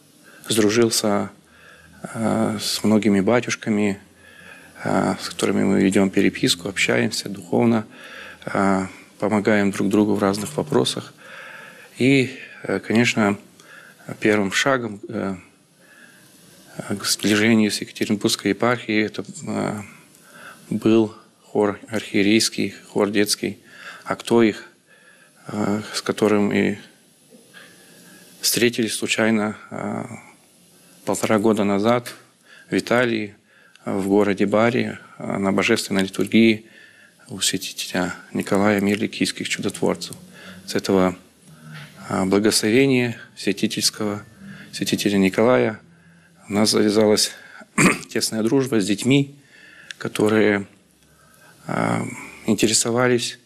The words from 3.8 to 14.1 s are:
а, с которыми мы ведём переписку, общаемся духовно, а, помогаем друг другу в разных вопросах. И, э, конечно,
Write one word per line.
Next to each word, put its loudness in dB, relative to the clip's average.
а, 0
с -10
которыми -2
мы 2
ведём 4
переписку, 0
общаемся -2
духовно, 0
а, 0
помогаем 2
друг -2
другу 4
в -2
разных 0
вопросах. -2
И, 2
э, -2
конечно, 2